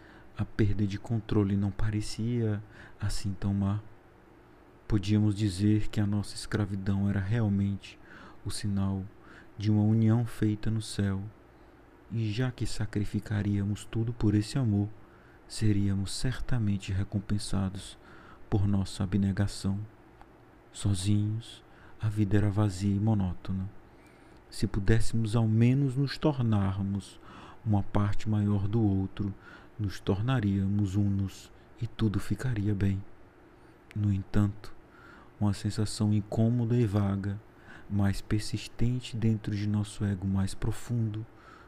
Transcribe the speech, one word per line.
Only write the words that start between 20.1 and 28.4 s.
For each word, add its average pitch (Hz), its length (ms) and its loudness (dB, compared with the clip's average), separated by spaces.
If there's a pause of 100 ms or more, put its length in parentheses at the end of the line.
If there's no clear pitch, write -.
Sozinhos, 104 920 -2 (340)
a 113 100 -2
vida 104 280 2
era 104 140 4
vazia 101 440 0
e 98 60 0
monótona. 98 720 -2 (800)
Se - 160 -2
pudéssemos 110 680 4
ao 113 140 4
menos 123 480 4
nos 139 220 -2
tornarmos 101 1000 0 (460)
uma 104 180 2
parte 104 460 2
maior 104 400 2